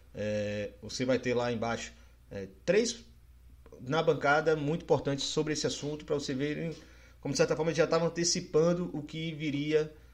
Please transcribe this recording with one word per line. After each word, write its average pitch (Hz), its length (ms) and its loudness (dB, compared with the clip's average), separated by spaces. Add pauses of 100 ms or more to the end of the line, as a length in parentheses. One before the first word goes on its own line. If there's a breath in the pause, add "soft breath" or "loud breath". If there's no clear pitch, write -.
(140 loud breath)
é, 104 560 -4 (100)
você 107 240 -6
vai 127 140 2
ter 123 160 -2
lá 120 180 0
embaixo, 113 400 -4 (380 soft breath)
é, 98 180 -10 (160)
três - 400 0 (840)
na 156 160 2
bancada 156 540 4
muito 151 260 0
importantes 139 420 2
sobre 156 280 0
esse 147 140 -2
assunto, 147 380 -6
pra 156 100 -2
você 147 200 -2
verem 151 400 -2 (460 loud breath)
como, - 120 -4
de - 40 -4
certa 160 180 4
forma, 156 200 0
já 156 120 4
tava 165 200 2
antecipando 170 880 2
o 147 80 -6
que 160 300 -6
viria, 151 600 0 (220 soft breath)